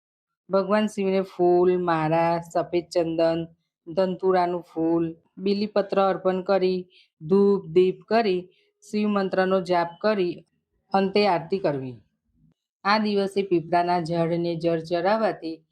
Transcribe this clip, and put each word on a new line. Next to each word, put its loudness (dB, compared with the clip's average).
ભગવાન 0
શિવને 0
ફૂલ, 2
માળા, 0
સફેદ -2
ચંદન, 0
ધંતુરાનું 0
ફૂલ, -2
બીલીપત્ર -2
અર્પણ 0
કરી, 0
ધૂપ, 2
દીપ 2
કરી, -2
શિવ 0
મંત્રનો 0
જાપ 0
કરી -2
અંતે 2
આરતી 0
કરવી. -4
આ 2
દિવસે -2
પીપળાના 0
ઝાડને -2
જળ -2
ચડાવવાથી -2